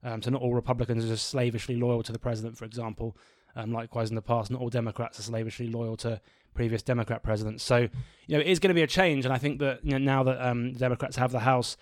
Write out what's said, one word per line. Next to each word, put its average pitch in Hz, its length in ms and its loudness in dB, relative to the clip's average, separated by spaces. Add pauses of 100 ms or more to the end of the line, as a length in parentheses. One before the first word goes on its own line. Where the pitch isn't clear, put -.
Um, 113 200 -8
so 120 80 -2
not 127 120 0
all 123 120 2
Republicans 120 500 0
are 113 40 -2
just 113 200 -2
slavishly 120 480 -2
loyal 120 260 0
to 110 100 -8
the 117 60 -6
president, 113 380 -6
for - 80 -14
example. 113 520 -8 (380)
Um, 113 180 -6
likewise, 113 380 -2
in 113 60 -2
the 110 60 -2
past, 117 280 0
not 123 100 -4
all 123 80 -4
Democrats 117 500 -4
are - 40 -12
slavishly 113 460 -6
loyal 113 300 -4
to 113 220 -4 (340)
previous 113 280 0
Democrat 120 400 0
presidents. 107 400 -2
So, 120 260 4 (380)
you 156 100 -4
know, 147 40 6
it 143 60 4
is 180 120 4
gonna 185 160 4
be 170 80 6
a 156 40 6
change, 156 380 4
and 131 80 2
I 127 60 2
think 135 220 -2
that, 131 240 -2
you 143 80 0
know, 135 60 2
now 135 260 4
that, 127 220 2
um, 123 260 0
Democrats 127 440 -2
have 127 160 2
the 127 80 0
House 123 420 2